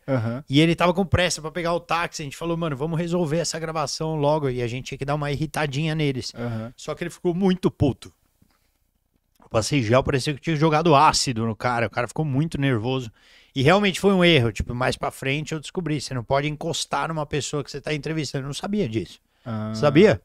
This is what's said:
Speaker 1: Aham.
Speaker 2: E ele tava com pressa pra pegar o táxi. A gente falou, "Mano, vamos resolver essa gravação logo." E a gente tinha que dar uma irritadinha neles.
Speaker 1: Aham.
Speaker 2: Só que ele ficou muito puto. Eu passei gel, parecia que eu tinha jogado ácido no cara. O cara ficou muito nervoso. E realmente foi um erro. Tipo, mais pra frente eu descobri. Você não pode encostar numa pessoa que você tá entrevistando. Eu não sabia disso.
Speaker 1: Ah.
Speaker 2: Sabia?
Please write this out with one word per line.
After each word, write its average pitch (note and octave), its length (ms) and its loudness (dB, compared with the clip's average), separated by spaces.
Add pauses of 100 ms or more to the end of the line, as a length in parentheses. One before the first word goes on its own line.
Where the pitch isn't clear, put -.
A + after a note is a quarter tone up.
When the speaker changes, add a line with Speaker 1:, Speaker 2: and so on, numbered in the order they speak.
Speaker 1:
Aham. B2 420 -2
Speaker 2:
E C#3 100 4
ele E3 140 6
tava F3 180 2
com F#3 140 0
pressa E3+ 340 0
pra D3+ 120 -10
pegar E3+ 240 -4
o E3+ 40 -2
táxi. E3+ 440 -4
A - 20 -8
gente C3 100 -10
falou, E3+ 220 -4
"Mano, D#3+ 180 -2
vamos D#3 240 -2
resolver E3+ 380 0
essa D#3+ 220 -2
gravação D#3+ 560 -4
logo." D3 340 2
E B2 140 -2
a A#2+ 40 0
gente B2 180 -8
tinha C#3 120 -10
que C#3 80 -8
dar C#3 80 -2
uma D3 180 -2
irritadinha D3+ 600 -2
neles. C#3+ 400 -2
Speaker 1:
Aham. A#2 420 -8
Speaker 2:
Só D#3 200 -10
que - 80 -10
ele E3+ 80 -6
ficou F3 240 -2
muito F#3 340 2
puto. - 420 0 (1300)
Eu - 80 -20
passei A#2+ 320 0
gel, A#2+ 220 4
parecia C#3+ 300 -2
que - 60 -10
eu - 40 -20
tinha E3 120 -2
jogado D#3 400 4
ácido C3+ 500 4
no A2+ 100 -2
cara. A#2+ 320 0
O - 20 -14
cara A#2+ 180 -2
ficou - 180 -4
muito C#3+ 340 0
nervoso. B2+ 520 0 (440)
E C#3 60 0
realmente F#3+ 380 4
foi G3 140 4
um F3+ 100 4
erro. C3+ 280 6
Tipo, - 240 -6
mais B2+ 220 -2
pra C#3+ 140 -6
frente C#3 420 -6
eu D#3+ 60 -4
descobri. D3+ 420 -4
Você - 120 -10
não A#2+ 100 -4
pode C#3+ 240 0
encostar D3+ 600 -4
numa D#3 180 -4
pessoa D3 380 -4
que - 80 -16
você C#3+ 80 -10
tá D#3 140 -6
entrevistando. D3 520 -4
Eu - 20 -8
não C#3+ 60 -8
sabia G3+ 360 -2
disso. A2 300 -6 (300)
Speaker 1:
Ah. A2 240 -4
Speaker 2:
Sabia? D3 520 6